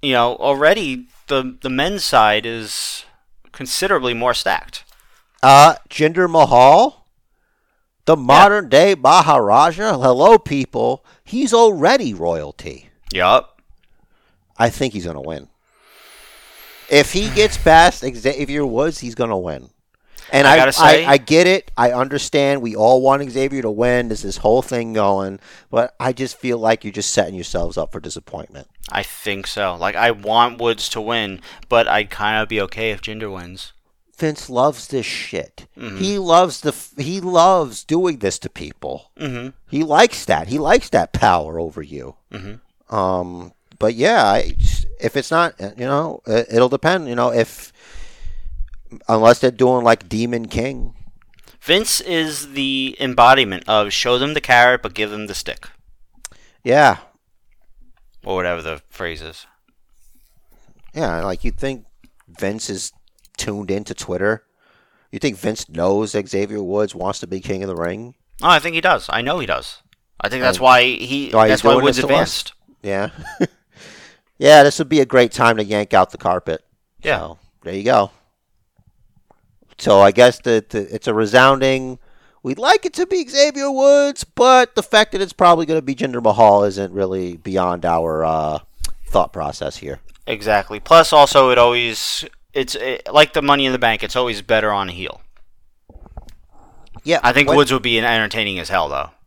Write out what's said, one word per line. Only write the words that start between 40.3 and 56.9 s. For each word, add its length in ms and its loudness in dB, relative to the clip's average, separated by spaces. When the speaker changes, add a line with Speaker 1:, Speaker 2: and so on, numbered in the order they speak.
Speaker 2:
He 100 -4
likes 300 0
that 240 -2
power 460 0
over 220 -10
you. 340 -16
Speaker 1:
Mm-hmm. 640 -16
Speaker 2:
Um, 580 -6
but 160 -2
yeah, 280 2
I, 320 0
if 180 -4
it's 140 -6
not, 280 -2
you 280 -12
know, 400 -6
it, 240 -2
it'll 180 2
depend. 400 -2
You 60 -8
know, 180 -2
if 400 -4
unless 320 4
they're 100 2
doing, 340 0
like, 240 2
Demon 420 -6
King. 440 -6
Speaker 1:
Vince 400 -2
is 520 -8
the 460 -6
embodiment 680 2
of 240 0
show 280 -2
them 160 -4
the 60 -4
carrot, 420 2
but 100 -8
give 160 -6
them 180 -10
the 60 -12
stick. 340 -12
Speaker 2:
Yeah. 340 4